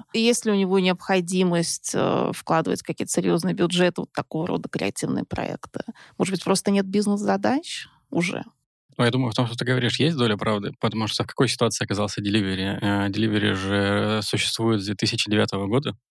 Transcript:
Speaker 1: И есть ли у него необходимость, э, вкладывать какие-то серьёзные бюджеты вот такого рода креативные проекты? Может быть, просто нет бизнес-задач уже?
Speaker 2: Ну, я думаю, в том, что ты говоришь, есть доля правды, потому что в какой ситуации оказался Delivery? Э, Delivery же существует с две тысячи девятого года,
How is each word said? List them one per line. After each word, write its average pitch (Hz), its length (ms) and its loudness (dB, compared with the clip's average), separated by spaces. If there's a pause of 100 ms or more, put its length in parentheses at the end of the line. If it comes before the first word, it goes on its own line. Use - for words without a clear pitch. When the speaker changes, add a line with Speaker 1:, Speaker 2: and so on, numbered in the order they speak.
(140)
Speaker 1:
И 226 80 0
есть 233 240 4
ли 214 60 2
у 202 40 4
него 196 240 4
необходимость, 180 1160 2
э, - 400 2
вкладывать 170 480 0
какие-то 180 300 -6
серьёзные 175 420 0
бюджеты 175 480 2
вот - 100 -12
такого - 340 -4
рода - 220 -4
креативные - 560 -4
проекты? - 560 -8 (360)
Может 190 160 0
быть, 180 100 -4
просто 196 280 2
нет 196 160 4
бизнес-задач 202 1000 0 (240)
уже? - 320 -2 (540)
Speaker 2:
Ну, 123 80 2
я 117 60 4
думаю, 127 200 0
в - 40 -8
том, 123 120 2
что 120 80 -6
ты - 100 -4
говоришь, 123 340 0
есть 156 180 2
доля 117 180 2
правды, 104 460 -2
потому 110 260 0
что - 160 -2
в - 40 -4
какой 135 200 0
ситуации - 380 0
оказался 104 360 -2
Delivery? 98 600 0
Э, 101 280 0
Delivery 104 440 0
же 101 680 0
существует 110 600 0
с 95 40 -6
две 101 100 -4
тысячи - 360 -2
девятого 104 360 0
года, 110 280 0 (160)